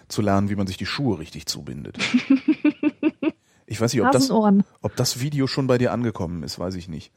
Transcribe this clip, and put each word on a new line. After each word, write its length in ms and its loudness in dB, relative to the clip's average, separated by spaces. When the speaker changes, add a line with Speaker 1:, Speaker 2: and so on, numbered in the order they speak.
Speaker 1:
zu 120 -4
lernen, 300 4
wie 40 -2
man 120 -2
sich 100 -8
die 80 -6
Schuhe 320 -2
richtig 300 -12
zubindet. 500 -10
Speaker 2:
<laughs> 180 2
Speaker 1:
Ich 80 -6
weiß 100 2
nicht, 120 2
ob 80 4
das, 140 4
Speaker 2:
Hasenohren. 380 4
Speaker 1:
ob 120 -4
das 240 -2
Video 280 -2
schon 180 -2
bei 140 4
dir 120 2
angekommen 520 -4
ist, 160 -10
weiß 160 -6
ich 120 -12
nicht. 300 -12